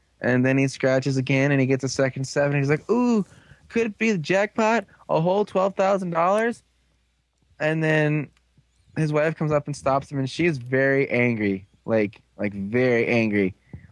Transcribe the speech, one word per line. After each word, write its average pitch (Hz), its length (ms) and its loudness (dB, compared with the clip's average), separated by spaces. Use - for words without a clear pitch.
and 127 240 2
then 135 120 2
he 135 100 2
scratches 131 500 0
again, 135 340 0
and 139 80 2
he 131 60 2
gets 131 180 0
a 135 60 -4
second 135 360 -2
seven. 143 340 -2
He's 139 100 0
like, 151 200 -2
"Ooh, 233 360 0
could 233 180 -2
it 208 100 -10
be 220 140 0
the 190 80 0
jackpot? 208 680 0
A 156 100 2
whole 185 260 0
twelve 190 300 -2
thousand 190 360 0
dollars?" 202 500 0
And 160 240 0
then 151 460 2
his 156 160 0
wife 151 240 0
comes 156 160 -2
up 147 140 0
and 147 100 -6
stops - 360 -2
him, 139 80 -4
and 131 100 -2
she 165 160 -2
is 156 140 0
very 135 500 0
angry. 107 560 0
Like, 107 360 0
like, 101 160 -4
very 117 540 0
angry. 104 480 0